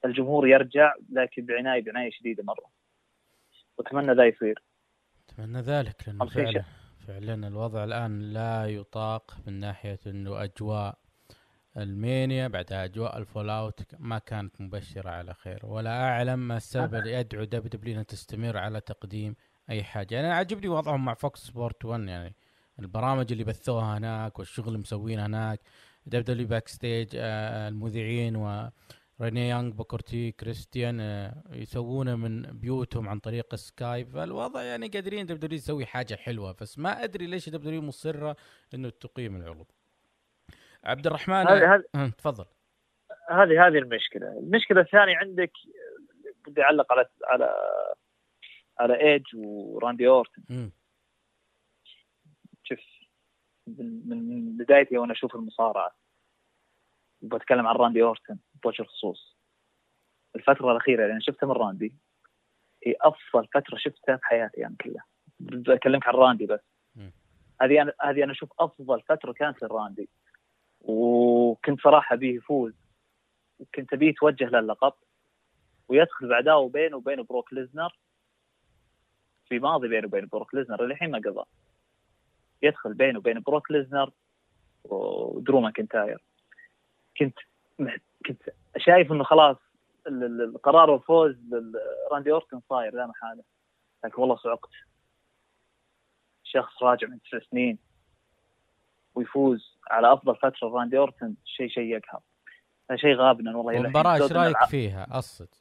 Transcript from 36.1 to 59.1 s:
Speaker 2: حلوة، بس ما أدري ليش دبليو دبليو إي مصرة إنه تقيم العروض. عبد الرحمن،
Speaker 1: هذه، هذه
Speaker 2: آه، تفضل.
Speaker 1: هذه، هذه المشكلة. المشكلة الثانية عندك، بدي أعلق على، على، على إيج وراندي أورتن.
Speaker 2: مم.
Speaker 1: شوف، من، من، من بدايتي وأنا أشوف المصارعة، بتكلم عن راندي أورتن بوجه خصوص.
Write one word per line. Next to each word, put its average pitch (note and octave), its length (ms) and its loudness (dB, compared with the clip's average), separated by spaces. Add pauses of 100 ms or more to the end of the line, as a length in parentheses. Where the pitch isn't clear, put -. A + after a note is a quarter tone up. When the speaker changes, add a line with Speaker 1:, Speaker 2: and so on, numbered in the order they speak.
Speaker 2:
حلوة، G2 460 -10
بس G#2+ 180 -16
ما G3 240 -6
أدري F3+ 240 -10
ليش F3 220 -10
دبليو D#3 120 -10
دبليو D#3 200 -8
إي D3 60 -8
مصرة D3+ 480 -8 (380)
إنه C3 160 -10
تقيم A2+ 460 -12
العروض. E2 300 -14 (1160)
عبد C#3 240 -4
الرحمن، F#3 400 0
Speaker 1:
هذه، F#3 280 8
هذه G3 80 2 (120)
Speaker 2:
آه، C#3+ 120 0
تفضل. A2+ 380 -6 (840)
Speaker 1:
هذه، F3 380 8
هذه D#3 100 6
المشكلة. A2 500 -4
المشكلة F3 540 2
الثانية F#3+ 360 6
عندك، F3+ 340 -4 (960)
بدي D3 140 -2
أعلق C#3+ 320 6
على، B2+ 120 6 (180)
على، B2+ 320 2 (1200)
على A#2+ 200 4
إيج D3 240 6 (120)
وراندي A2 720 -2
أورتن. B2+ 420 6
Speaker 2:
مم. B2 220 -8 (1900)
Speaker 1:
شوف، - 160 -10 (880)
من، A#2 420 -12
من، A#2 200 -8
من A#2 280 -8
بدايتي C#3 400 6
وأنا A#2+ 160 0
أشوف B2 220 -6
المصارعة، G#2+ 600 -2 (1300)
بتكلم A#2 460 0
عن A2+ 80 4
راندي A#2 280 4
أورتن A2 340 0 (260)
بوجه A2+ 200 -4
خصوص. - 540 -10 (960)